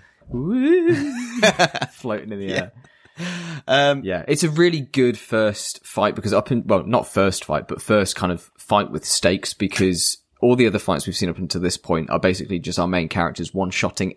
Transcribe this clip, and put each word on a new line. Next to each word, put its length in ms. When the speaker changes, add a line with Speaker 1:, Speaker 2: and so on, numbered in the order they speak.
Speaker 1:
woo, 640
<laughs> 1000
floating 420
in 60
the 80
Speaker 2:
Yeah. 80
Speaker 1:
air. 160
Speaker 2:
Um, 360
Speaker 1:
Yeah, 240
it's 160
a 60
really 320
good 360
first 680
fight 300
because 180
up 180
in, 160
well, 180
not 220
first 380
fight, 220
but 140
first 340
kind 160
of 260
fight 340
with 140
stakes, 480
because 640
all 160
the 120
other 120
fights 280
we've 80
seen 140
up 100
until 220
this 160
point 320
are 100
basically 400
just 200
our 80
main 220
characters 440
one-shotting 640